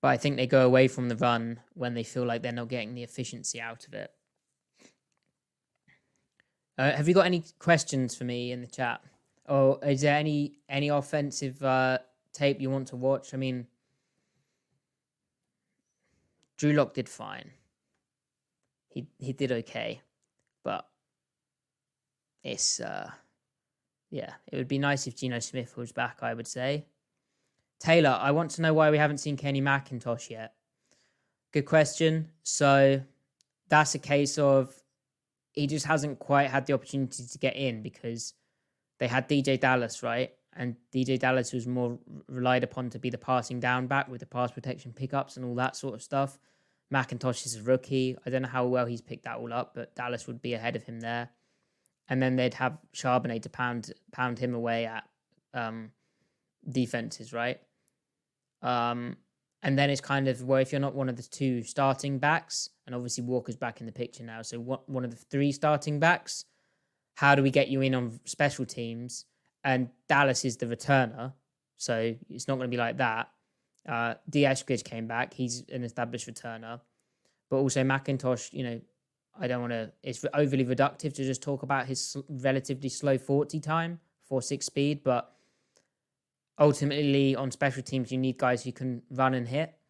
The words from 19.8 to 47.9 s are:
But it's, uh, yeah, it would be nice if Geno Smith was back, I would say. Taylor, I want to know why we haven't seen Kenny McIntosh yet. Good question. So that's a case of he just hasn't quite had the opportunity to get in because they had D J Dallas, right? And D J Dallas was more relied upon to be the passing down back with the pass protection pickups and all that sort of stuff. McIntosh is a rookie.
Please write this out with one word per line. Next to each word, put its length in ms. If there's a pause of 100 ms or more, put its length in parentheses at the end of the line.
But 240 (1600)
it's, 360
uh, 320 (1000)
yeah, 240 (180)
it 60
would 100
be 120
nice 260
if 100
Geno 220
Smith 400
was 140
back, 320
I 100
would 140
say. 400 (920)
Taylor, 420
I 80
want 220
to 100
know 140
why 160
we 80
haven't 180
seen 180
Kenny 240
McIntosh 680
yet. 240 (1000)
Good 140
question. 600 (160)
So 580 (680)
that's 260
a 20
case 400
of 420 (720)
he 120
just 220
hasn't 320
quite 320
had 160
the 60
opportunity 520
to 140
get 160
in 260
because 540 (640)
they 80
had 200
D 140
J 160
Dallas, 460
right? 280 (220)
And 220 (160)
D 120
J 140
Dallas 360
was 120
more 320 (300)
relied 360
upon 280
to 80
be 100
the 80
passing 420
down 280
back 200
with 120
the 80
pass 240
protection 420
pickups 440
and 60
all 120
that 200
sort 200
of 80
stuff. 340 (560)
McIntosh 540
is 80
a 80
rookie. 520 (120)